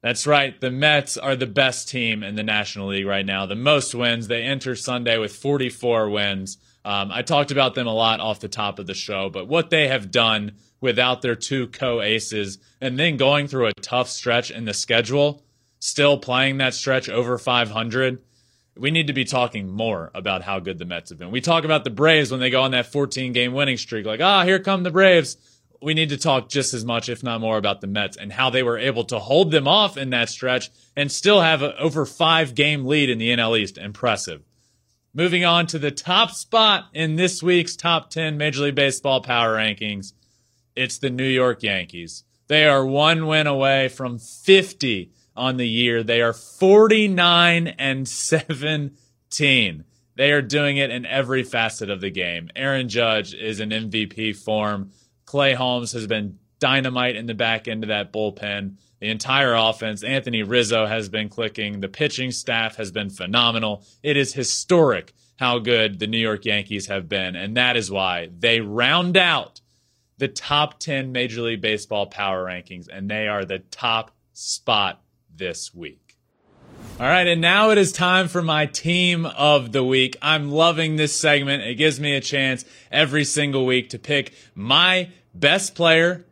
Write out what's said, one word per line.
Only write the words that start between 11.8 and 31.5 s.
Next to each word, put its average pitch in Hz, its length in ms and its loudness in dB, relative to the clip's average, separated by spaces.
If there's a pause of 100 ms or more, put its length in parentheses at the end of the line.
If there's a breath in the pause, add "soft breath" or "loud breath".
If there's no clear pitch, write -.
and 127 140 -4
then 156 200 0
going 143 320 4
through 131 180 0
a 104 140 0
tough 123 280 -2
stretch 120 440 -2
in 117 140 -8
the 104 80 -4
schedule, 139 680 0 (380)
still 143 380 2
playing 135 400 0
that 131 160 0
stretch 131 340 -2
over 120 300 -2
five 120 320 0
hundred, 117 520 -2 (540)
we 139 160 -2
need 160 160 0
to 147 40 -2
be 127 120 0
talking 117 440 -2
more 98 460 -4
about 95 280 -4
how 95 180 -6
good 90 180 -8
the 87 60 -10
Mets 87 260 -10
have 80 80 -20
been. 87 140 -12
We 127 80 -2
talk 165 240 2
about 156 180 0
the 131 80 -6
Braves 147 400 4
when 131 80 -6
they 127 120 0
go 127 120 2
on 131 80 0
that 123 220 -2
fourteen-game 123 600 -2
winning 135 260 -2
streak, 107 280 -8
like, 110 140 -4
"Ah, 190 240 4
here 185 160 2
come 190 240 -2
the 175 80 -4
Braves." 180 440 6 (460 soft breath)
We 151 100 -2
need 156 180 2
to 143 80 -4
talk 135 300 0
just 139 240 -2
as 113 120 -6
much, 117 240 -4
if 120 160 -8
not 117 160 -4
more, 110 160 0
about 101 240 -2
the 98 80 -10
Mets 101 280 -4
and 101 160 -14
how 131 180 2
they 127 120 2
were 117 160 0
able 120 260 -2
to 120 140 -4
hold 143 320 2
them 147 160 2
off 196 300 4
in 135 140 -6
that 120 180 0
stretch 127 420 -2 (240 soft breath)
and 143 160 -2
still 202 300 4
have 160 220 2